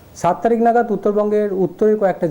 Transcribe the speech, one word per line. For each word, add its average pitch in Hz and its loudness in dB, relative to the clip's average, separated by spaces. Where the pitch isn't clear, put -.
সাত 175 0
তারিখ 226 0
নাগাদ 233 2
উত্তরবঙ্গের 208 0
উত্তরের 214 0
কয়েকটা 185 0